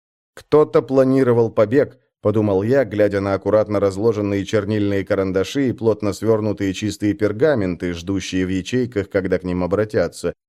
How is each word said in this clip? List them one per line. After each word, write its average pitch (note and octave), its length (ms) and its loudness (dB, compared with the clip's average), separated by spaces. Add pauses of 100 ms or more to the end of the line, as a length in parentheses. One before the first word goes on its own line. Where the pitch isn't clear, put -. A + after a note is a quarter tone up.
(340)
«Кто-то D3+ 480 2
планировал C3 680 2
побег», — A#2 480 2 (220)
подумал G#2 420 2
я, B2+ 220 2
глядя G#2 360 0
на G2 140 -2
аккуратно G2+ 460 2
разложенные G2+ 640 0
чернильные G2+ 600 -2
карандаши G2 640 -2
и A2+ 40 -2
плотно G#2 400 -2
свёрнутые G2+ 600 -2
чистые G2+ 400 -2
пергаменты, G#2 760 -2
ждущие F#2 520 -4
в F2+ 40 -6
ячейках, G2 600 -4
когда F#2 300 -2
к F2 60 -8
ним F2+ 180 -2
обратятся. F2+ 720 -2 (160)